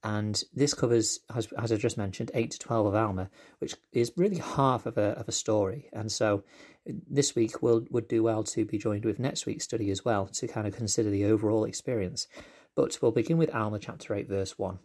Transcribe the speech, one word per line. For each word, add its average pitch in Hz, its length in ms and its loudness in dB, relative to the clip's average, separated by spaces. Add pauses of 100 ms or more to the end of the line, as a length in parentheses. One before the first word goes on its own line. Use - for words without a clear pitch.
and 107 460 -2
this 143 220 2
covers, 117 460 2 (140)
as, 117 220 -2
as 113 160 0
I 110 40 4
just 110 200 0
mentioned, 107 380 -4
eight 117 160 0
to - 80 -10
twelve 113 260 0
of 101 100 2
Alma, 104 360 0 (300)
which - 140 -6 (160)
is 117 280 0
really 185 180 2
half 131 480 2
of 117 140 -2
a, 104 140 2
of - 180 -8
a - 20 -4
story. 107 640 0
And 107 180 -4
so 104 320 2 (400)
this - 500 -2
week 113 280 0
we'll, 117 260 4
would 117 180 -2
do 117 160 2
well 110 220 2
to 110 220 -2
be 110 100 -6
joined 104 300 -2
with 104 120 0
next - 280 -4
week's - 180 -4
study 110 260 -2
as 95 140 -2
well 101 220 2
to - 200 -8
kind 107 200 -4
of 104 100 -4
consider 110 320 0
the 101 160 2
overall 107 400 4
experience. 110 640 -4 (460)
But - 260 0
we'll 120 120 4
begin 143 260 2
with 160 160 2
Alma 107 240 0
chapter - 360 -8
eight, 104 140 -4
verse 98 300 -2
one 95 260 -4